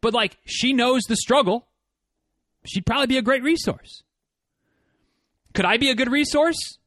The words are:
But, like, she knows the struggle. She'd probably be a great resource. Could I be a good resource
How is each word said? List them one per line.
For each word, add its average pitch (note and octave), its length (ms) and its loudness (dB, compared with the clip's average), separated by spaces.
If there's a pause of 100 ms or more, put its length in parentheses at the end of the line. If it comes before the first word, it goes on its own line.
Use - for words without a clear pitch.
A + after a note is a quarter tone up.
But, G#3+ 120 0
like, A3 320 -2
she - 280 -2
knows B3+ 300 2
the A3+ 120 -2
struggle. A#3+ 520 0 (960)
She'd - 200 -6
probably C4+ 220 0
be C4 100 2
a B3+ 40 0
great B3 220 0
resource. - 600 -4 (1500)
Could F#3 120 0
I G3+ 120 2
be C4+ 120 2
a B3+ 60 0
good B3 160 0
resource D4 460 0 (300)